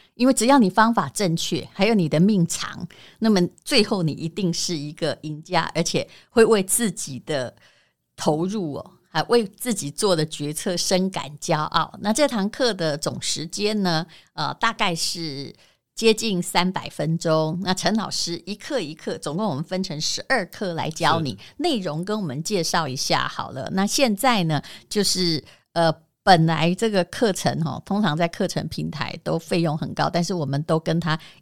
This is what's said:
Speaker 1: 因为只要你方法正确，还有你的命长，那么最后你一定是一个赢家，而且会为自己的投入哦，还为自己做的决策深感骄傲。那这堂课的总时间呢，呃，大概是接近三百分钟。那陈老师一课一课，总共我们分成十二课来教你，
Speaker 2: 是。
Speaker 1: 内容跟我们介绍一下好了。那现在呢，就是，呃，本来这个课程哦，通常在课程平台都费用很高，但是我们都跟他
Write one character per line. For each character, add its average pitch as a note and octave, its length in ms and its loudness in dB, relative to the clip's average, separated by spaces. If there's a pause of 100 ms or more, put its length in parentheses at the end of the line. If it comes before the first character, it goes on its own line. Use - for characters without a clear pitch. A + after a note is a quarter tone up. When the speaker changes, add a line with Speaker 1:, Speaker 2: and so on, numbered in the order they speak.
(160)
Speaker 1:
因 A#3+ 100 0
为 C4 80 6
只 A#3+ 140 2
要 C#4 100 8
你 A3+ 100 8
方 A3 240 4
法 F#3+ 180 0
正 F3 260 0
确， - 380 -4
还 G3 120 2
有 A3+ 80 4
你 F3+ 160 2
的 D3+ 100 2
命 F#3 280 6
长， - 400 -8 (320)
那 A3 100 4
么 G3+ 100 6 (240)
最 B3+ 200 4
后 G#3 180 0
你 D#3 120 0
一 D#3 140 -6
定 F3+ 240 -2
是 - 240 -4
一 D3 180 -8
个 D3+ 300 -4
赢 D3+ 200 -10
家， E3 320 -2
而 E3+ 80 0
且 E3 240 -2 (220)
会 A3+ 160 6
为 G#3 180 4
自 A3 260 0
己 C#3+ 360 -8
的 C3 280 -4 (600)
投 D#3+ 300 0
入 F#3+ 300 -4
哦， - 160 -12 (180)
还 D#3+ 140 0
为 A#3 220 4
自 - 280 -6
己 C#3+ 180 -4
做 F#3+ 240 2
的 D#3 100 0
决 D3+ 280 -6
策 F3 240 -4
深 F#3 320 0
感 - 200 -8 (120)
骄 D#3 200 0
傲。 D#3 380 -2
那 G#3 140 -2
这 D4 120 4
堂 G#3 240 -2
课 A#3+ 240 0
的 D#3+ 240 -2
总 C3+ 240 -4
时 - 240 -4
间 G#3 380 -2
呢， E3 220 0 (260)
呃， D3+ 220 -4
大 A3+ 180 0
概 G#3 240 0
是 C#3+ 580 -6 (400)
接 A3 200 4
近 G#3+ 280 0
三 F3+ 300 2
百 - 180 -8
分 D#3+ 280 -2
钟。 D#3+ 440 0
那 F#3 120 -2
陈 F#3+ 220 0
老 F#3+ 140 -2
师 - 360 -4
一 G3+ 100 -8
课 C4+ 240 -6
一 D#3 160 -6
课， - 220 -8
总 D3+ 180 -6
共 G#3 100 -2
我 F#3 80 0
们 C3 80 -4
分 F#3 220 -4
成 D#3 160 -6
十 - 300 -4
二 A#3 160 0
课 F3 280 -6
来 C#3+ 160 -4
教 D#3 300 2
你， D3 120 -2
Speaker 2:
是。 F#2+ 60 -12 (200)
Speaker 1:
内 D4 220 0
容 E3 260 -6
跟 G#3+ 140 -4
我 G3 60 -4
们 C#3 160 -6
介 F3+ 220 -2
绍 D#3+ 240 0
一 C3 80 -6
下 C3 320 0
好 - 240 -8
了。 B2+ 220 -8
那 F#3+ 120 0
现 A#3 300 2
在 A#3 300 2
呢， D3+ 160 0 (260)
就 G#3 160 0
是， E3+ 400 0 (300)
呃， E3 200 4 (300)
本 E3+ 220 8
来 E3 280 2
这 A3+ 160 0
个 G3 140 2
课 G#3 300 0
程 C#3 320 -2
哦， - 200 -6
通 G3+ 160 0
常 D#3 140 2
在 E3+ 140 0
课 F3+ 180 -2
程 D#3+ 220 -4
平 D#3 200 -6
台 C#3+ 240 -6 (100)
都 D#3 140 -2
费 F3+ 220 -2
用 D#3+ 180 0
很 D3+ 160 -6
高， D3 160 0
但 E3+ 140 0
是 F3+ 100 -2
我 E3 120 -2
们 C#3 180 -2
都 D#3+ 160 2
跟 E3 200 0
他 D#3+ 200 0 (220)